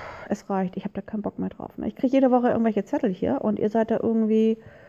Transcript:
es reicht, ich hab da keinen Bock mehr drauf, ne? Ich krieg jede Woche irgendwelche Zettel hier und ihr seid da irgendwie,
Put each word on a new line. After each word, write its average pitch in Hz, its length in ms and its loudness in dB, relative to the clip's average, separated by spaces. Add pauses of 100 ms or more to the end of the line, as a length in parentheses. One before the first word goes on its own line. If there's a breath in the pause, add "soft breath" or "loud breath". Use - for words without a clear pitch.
(300 loud breath)
es - 200 -6
reicht, 190 280 -2
ich 196 80 -10
hab 208 80 -8
da 196 80 -6
keinen 202 220 -8
Bock 196 160 -8
mehr 190 100 -4
drauf, - 280 -12
ne? - 120 -6
Ich - 60 -10
krieg 262 180 0
jede 262 180 6
Woche 247 180 4
irgendwelche 220 360 2
Zettel 269 260 0
hier 214 300 -2
und 208 180 0
ihr 214 100 0
seid 220 220 0
da 220 100 2
irgendwie, 220 560 2 (320 loud breath)